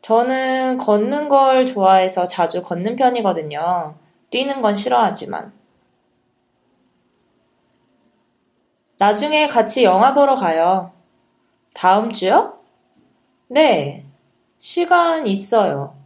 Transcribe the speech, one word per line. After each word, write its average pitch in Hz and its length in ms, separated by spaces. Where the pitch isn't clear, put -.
저는 262 760
걷는 254 500
걸 269 380
좋아해서 190 600
자주 175 340
걷는 180 340
편이거든요. 175 1000
뛰는 269 320
건 208 140
싫어하지만. 220 800
나중에 294 480
같이 247 360
영화 208 300
보러 277 220
가요. 175 560
다음 208 380
주요? 226 460
네, 226 580
시간 339 720
있어요. 190 680